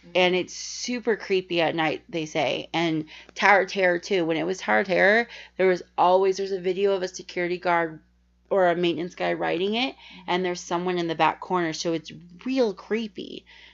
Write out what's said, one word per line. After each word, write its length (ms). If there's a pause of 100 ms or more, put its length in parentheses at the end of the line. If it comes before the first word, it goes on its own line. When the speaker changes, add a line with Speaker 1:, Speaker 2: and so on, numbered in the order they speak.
Speaker 1:
Mm-hmm. 160
Speaker 2:
And 180
it's 200
super 600
creepy 440
at 140
night, 340
they 180
say. 480
And 320 (280)
Tower 300
Terror, 340
too. 260
When 120
it 100
was 120
Tower 260
Terror, 440 (280)
there 120
was 140 (140)
always, 400
there's 160
a 80
video 320
of 100
a 60
security 500
guard 420 (500)
or 180
a 80
maintenance 380
guy 180
riding 420
it, 200
Speaker 1:
Mm-hmm. 340
Speaker 2:
and 160
there's 160
someone 380
in 100
the 60
back 260
corner, 320
so 200
it's 200 (320)
real 300
creepy. 720 (280)